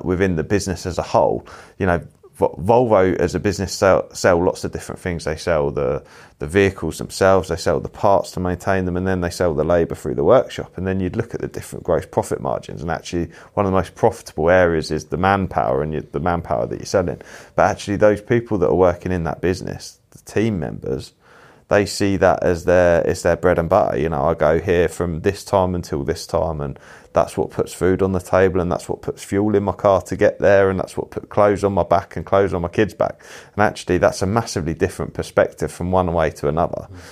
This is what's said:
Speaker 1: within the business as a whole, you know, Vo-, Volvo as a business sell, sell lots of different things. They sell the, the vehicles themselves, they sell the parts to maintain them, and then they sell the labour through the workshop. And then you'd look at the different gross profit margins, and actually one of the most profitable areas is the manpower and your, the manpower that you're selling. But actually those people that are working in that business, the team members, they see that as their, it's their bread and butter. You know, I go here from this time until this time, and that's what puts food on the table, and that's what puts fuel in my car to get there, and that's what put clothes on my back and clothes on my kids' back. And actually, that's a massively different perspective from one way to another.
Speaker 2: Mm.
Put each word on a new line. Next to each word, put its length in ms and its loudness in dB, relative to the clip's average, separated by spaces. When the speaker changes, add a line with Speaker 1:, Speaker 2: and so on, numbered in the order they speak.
Speaker 1:
within 320 0
the 80 -2
business 400 -2
as 140 -6
a 40 -4
whole, 440 0
you 80 0
know, 200 0
Vo-, 280 0
Volvo 540 4
as 180 0
a 60 0
business 340 -4
sell, 400 4
sell 260 2
lots 220 0
of 80 -6
different 300 -12
things. 240 -6
They 100 -4
sell 380 0
the, 320 -2
the 80 -8
vehicles 520 0
themselves, 500 2
they 80 -4
sell 240 -2
the 80 -10
parts 420 0
to 80 -10
maintain 460 -2
them, 120 -2
and 80 -2
then 180 -2
they 80 -2
sell 240 0
the 100 0
labour 320 2
through 180 -6
the 80 -2
workshop. 560 2
And 80 -6
then 140 -2
you'd 160 -4
look 180 -6
at 60 -8
the 80 -8
different 360 -12
gross 220 0
profit 340 -4
margins, 400 -6
and 120 -6
actually 400 -6
one 120 0
of 60 2
the 40 2
most 200 -2
profitable 540 0
areas 420 4
is 140 -4
the 100 -6
manpower 640 0
and 100 -4
your, 100 -6
the 180 -8
manpower 480 -2
that 100 -8
you're 80 -12
selling. 340 -2
But 160 4
actually 240 -4
those 260 4
people 360 0
that 100 2
are 60 4
working 360 2
in 140 -2
that 160 -6
business, 580 -6
the 80 -20
team 400 -2
members, 540 -8
they 200 4
see 320 0
that 260 4
as 200 0
their, 380 4
it's 200 -2
their 140 2
bread 220 2
and 100 -2
butter. 300 2
You 120 0
know, 140 -2
I 100 2
go 260 2
here 280 2
from 340 -4
this 220 -2
time 300 0
until 280 -6
this 240 -6
time, 360 -2
and 160 -8
that's 240 0
what 140 -2
puts 240 -4
food 260 0
on 120 0
the 80 -2
table, 400 2
and 120 -2
that's 160 -6
what 140 -8
puts 200 -8
fuel 320 0
in 100 2
my 80 -2
car 300 4
to 140 -8
get 220 2
there, 320 4
and 80 -2
that's 180 -6
what 140 -8
put 180 -12
clothes 360 2
on 100 2
my 80 2
back 340 0
and 80 -8
clothes 300 2
on 80 -2
my 60 -4
kids' 260 0
back. 260 -4
And 80 0
actually, 360 0
that's 240 2
a 40 -2
massively 460 -2
different 400 -4
perspective 580 -2
from 200 -6
one 240 0
way 160 2
to 180 -4
another. 420 -2
Speaker 2:
Mm. 60 -18